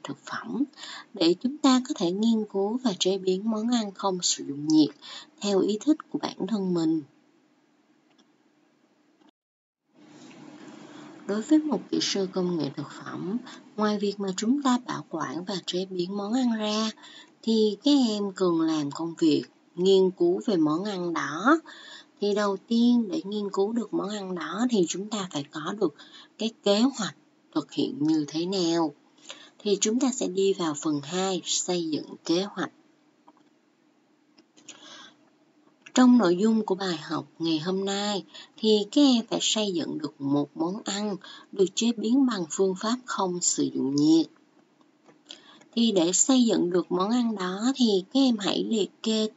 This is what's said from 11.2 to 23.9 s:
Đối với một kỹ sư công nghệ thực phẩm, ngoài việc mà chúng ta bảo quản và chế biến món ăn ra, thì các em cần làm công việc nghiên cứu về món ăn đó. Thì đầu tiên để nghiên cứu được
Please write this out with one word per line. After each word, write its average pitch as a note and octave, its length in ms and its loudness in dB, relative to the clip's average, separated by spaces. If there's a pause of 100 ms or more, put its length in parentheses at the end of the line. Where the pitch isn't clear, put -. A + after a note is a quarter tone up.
Đối G#3 140 -2
với D#4 180 4
một D4 200 0 (120)
kỹ D#3+ 100 0
sư G3 320 -2
công F3+ 240 0
nghệ C#3+ 180 -2
thực C#3+ 120 -10 (160)
phẩm, D#3 340 -6 (380)
ngoài G#3 240 0
việc G3 200 -4
mà G3 180 -4
chúng B3+ 240 0
ta B3 260 2
bảo C#3+ 220 -8
quản D#3 360 -6
và G3+ 100 -6 (100)
chế F3+ 200 -4
biến F#3 320 -6
món G3+ 160 -4
ăn B3 240 2
ra, G#3+ 340 -2 (500)
thì G#3+ 420 2
các C#4+ 80 4 (180)
em G3+ 220 -2
cần F3+ 300 2
làm D#3 300 0
công E3 280 -6
việc D3 240 4 (320)
nghiên F#3 360 4
cứu F3+ 340 2
về G3+ 120 0
món D#3 260 0
ăn F3+ 300 -6
đó. D#3+ 460 0 (600)
Thì G3+ 140 0
đầu G3+ 220 0 (100)
tiên A#3 440 4
để D#3+ 140 -4
nghiên G3+ 280 -6
cứu G3+ 200 0
được A#3 200 -4